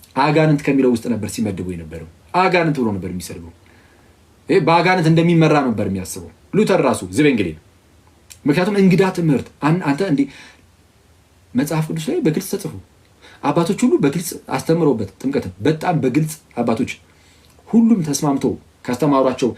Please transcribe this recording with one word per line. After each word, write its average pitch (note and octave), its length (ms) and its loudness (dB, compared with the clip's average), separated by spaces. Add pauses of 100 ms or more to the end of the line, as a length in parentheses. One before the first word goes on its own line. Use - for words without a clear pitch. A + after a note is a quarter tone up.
(160)
አጋንንት D3+ 460 2
ከሚለው C3+ 300 2
ውስጥ A2+ 160 -2
ነበር G#2 220 -4
ሲመድቡ G2 400 -4
የነበረው። D#2+ 380 -12 (260)
አጋንንት F3 440 2
ብሎ A#2+ 140 0
ነበር F#2 180 -6
የሚሰድበው። E2+ 440 -12 (960)
ይሄ F3 100 2
በአጋንንት E3+ 480 2
እንደሚመራ D#3+ 540 4
ነበር A2 240 -2
የሚያስበው F#2 440 -8 (240)
ሉተር F#3+ 280 2
ራሱ A#2+ 200 0 (100)
ዚዊንግሊ። A2+ 380 2 (960)
ምክንያቱም F3+ 320 0
እንግዳ F#3+ 340 6
ትምህርት፣ D3+ 360 0 (140)
አን-፣ E3+ 220 0
አንተ C#4 240 -2
እንዴ D3+ 140 0 (1300)
መጽሐፍ D#3 320 -2
ቅዱስ - 200 -8
ላይ E4 140 -2
በግልጽ E3 300 0
ተጽፎ F#3+ 240 -8 (720)
አባቶች E3 380 0
ሁሉ C4 160 4
በግልጽ E3+ 320 -2 (200)
አስተምረውበት C3 680 0
ጥምቀትን B2+ 340 -4 (100)
በጣም D#3+ 360 -2
በግልጽ C#3+ 360 -2 (220)
አባቶች A#2 360 -2 (760)
ሁሉም A3+ 340 4
ተስማምተው C#3 520 -2 (300)
ካስተማሯቸው C3 760 0